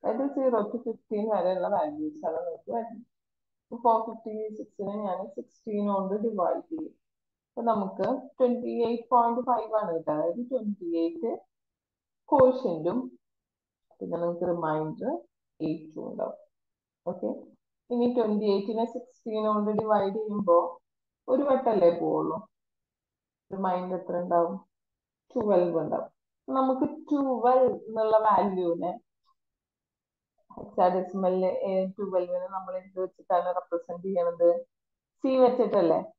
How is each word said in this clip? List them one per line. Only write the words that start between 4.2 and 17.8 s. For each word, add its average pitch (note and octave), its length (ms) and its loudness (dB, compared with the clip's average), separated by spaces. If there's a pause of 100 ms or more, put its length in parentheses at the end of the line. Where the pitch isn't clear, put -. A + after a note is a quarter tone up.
സിക്സിനെ G3+ 380 -8 (100)
ഞാൻ F3+ 140 -4 (180)
സിക്സ്റ്റീൻ G#3 540 -4
കൊണ്ട് F#3+ 220 0 (120)
divide G#3 360 0 (100)
ചെയ്യും. - 220 -8 (560)
അപ്പൊ A#3 120 -8 (100)
നമുക്ക് G3 360 -2 (300)
ട്വന്റി A#3+ 360 0 (140)
എയ്റ്റ് A#3 260 -4
പോയിന്റ് A#3 340 4
ഫൈവ് A3+ 320 0
ആണ് F#3 160 -4
കിട്ടുക. D#3 220 -4
അതായത് E3+ 240 -2 (100)
ട്വന്റി G#3 380 -4 (140)
എയ്റ്റ് E3+ 280 -4 (960)
quotient-ും A#3+ 680 4 (1000)
പിന്നെ F3+ 240 -6
നമുക്ക് F3 280 -4
reminder D#3 600 -2 (560)
എയ്റ്റും - 440 -8
ഉണ്ടാവും. - 280 -8 (720)
ഓക്കെ, F#3+ 180 -6 (640)